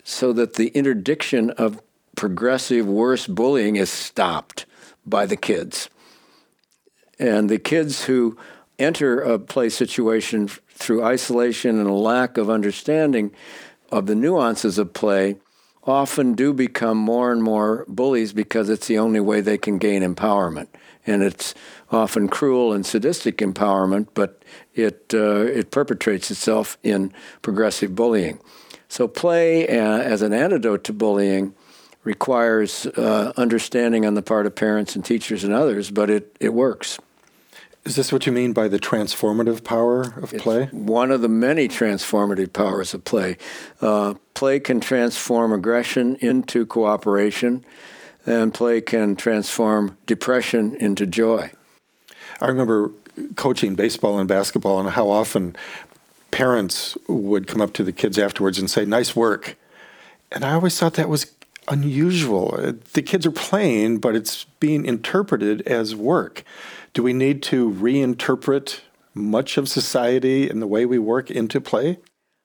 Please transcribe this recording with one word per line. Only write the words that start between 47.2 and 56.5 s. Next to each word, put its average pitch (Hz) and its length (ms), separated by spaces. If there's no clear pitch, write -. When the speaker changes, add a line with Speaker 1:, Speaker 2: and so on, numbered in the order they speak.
Speaker 1:
and 113 280
play 117 280
can 110 340
transform 107 920
depression 117 720
into 101 300
joy. 107 460
Speaker 2:
I 135 60
remember 113 440
coaching 120 400
baseball 101 440
and 95 80
basketball 98 520
and 95 100
how 101 200
often 101 460
parents 120 640